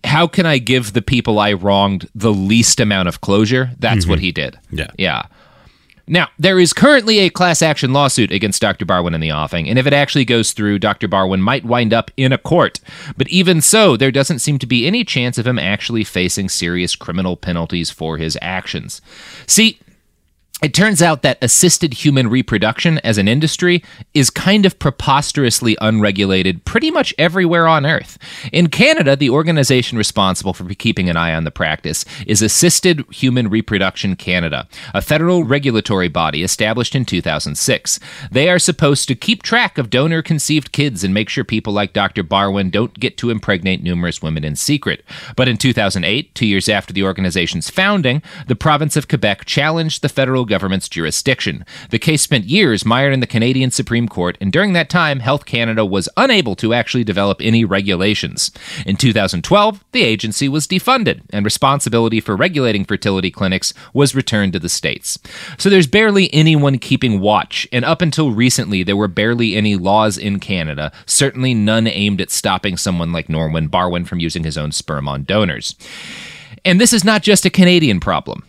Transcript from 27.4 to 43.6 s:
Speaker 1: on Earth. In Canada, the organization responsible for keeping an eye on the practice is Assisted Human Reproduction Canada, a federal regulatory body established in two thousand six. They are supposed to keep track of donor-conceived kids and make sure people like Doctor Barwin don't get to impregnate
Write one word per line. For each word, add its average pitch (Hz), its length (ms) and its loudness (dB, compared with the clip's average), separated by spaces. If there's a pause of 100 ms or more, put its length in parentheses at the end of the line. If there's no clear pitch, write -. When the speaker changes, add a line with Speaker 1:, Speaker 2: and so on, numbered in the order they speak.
Speaker 1:
on 151 180 2
Earth. - 320 -4 (360)
In 175 160 4
Canada, 233 480 4
the 147 120 0
organization 139 680 2
responsible 98 560 0
for - 100 -10 (100)
keeping 90 360 -2
an 82 80 0
eye 82 180 0
on 80 80 -2
the 78 80 -6
practice 78 540 -4 (200)
is 107 160 0
Assisted 165 720 2
Human 123 380 0
Reproduction 98 680 -2
Canada, 85 500 -4 (280)
a 101 80 -2
federal 170 420 0
regulatory 113 640 0
body 78 340 -2
established 110 540 -2
in 131 80 0
two 90 180 -4
thousand 76 360 -4
six. - 420 -2 (320)
They 160 180 2
are 180 80 4
supposed 147 520 0
to 135 60 0
keep - 280 -4
track 233 340 -2
of 120 120 -4
donor-conceived 151 840 0
kids 123 320 -2
and 95 100 0
make 107 140 0
sure - 160 -6
people 110 300 -4
like 101 180 -2
Doctor 101 320 -2
Barwin 98 480 0
don't 104 260 -2
get - 200 -4
to 117 120 -4
impregnate 95 540 -2